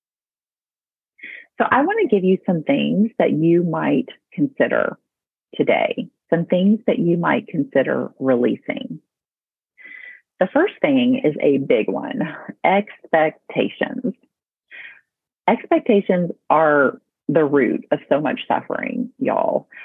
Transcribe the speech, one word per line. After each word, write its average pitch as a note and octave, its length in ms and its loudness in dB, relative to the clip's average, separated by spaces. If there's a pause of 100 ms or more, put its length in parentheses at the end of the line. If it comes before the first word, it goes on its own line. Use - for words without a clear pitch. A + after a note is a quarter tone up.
(1600)
So A3+ 100 2
I B3+ 140 4
want G4+ 200 0
to D#4 120 0
give F#3+ 100 2
you F#3 220 4
some E3 180 0
things D#3 540 0
that - 140 2
you E3 320 2
might D#3 460 -2 (220)
consider A#2+ 680 -2 (560)
today, - 520 0 (220)
some E3+ 160 0
things G3 400 2
that - 140 0
you E3+ 180 2
might D#3 300 -2
consider C3+ 720 -2
releasing. B2 840 -2 (1400)
The F#3+ 140 0
first F4+ 280 0
thing B3 420 2
is D3+ 180 0
a C#3 160 2
big C3+ 320 0
one, - 320 -6 (420)
expectations. - 1500 -2 (1300)
Expectations G3+ 840 0 (180)
are D3 520 2 (260)
the D3+ 160 2
root C#3 460 0
of D3+ 180 0
so C#3+ 140 2
much - 260 -4
suffering, - 680 -4
y'all. - 500 -2 (180)